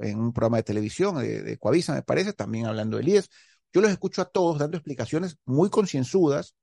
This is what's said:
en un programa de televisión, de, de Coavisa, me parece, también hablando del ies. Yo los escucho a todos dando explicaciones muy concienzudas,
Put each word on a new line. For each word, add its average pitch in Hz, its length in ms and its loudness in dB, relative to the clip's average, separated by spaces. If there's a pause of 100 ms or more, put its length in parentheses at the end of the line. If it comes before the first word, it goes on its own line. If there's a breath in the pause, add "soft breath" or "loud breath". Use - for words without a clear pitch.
en 110 180 -4
un 117 120 0
programa 117 260 2
de 110 40 2
televisión, 107 540 -2
de, 110 260 -4
de 101 160 -8
Coavisa, 143 360 0
me 135 80 -4
parece, 202 300 0
también 113 340 -4
hablando 110 320 -4
del 120 100 -2
ies. 202 220 2 (420 soft breath)
Yo 175 80 4
los 214 100 6
escucho 190 320 -4
a 180 40 -4
todos 170 320 0
dando 151 180 -2
explicaciones 147 680 -6
muy 151 260 2
concienzudas, 160 920 0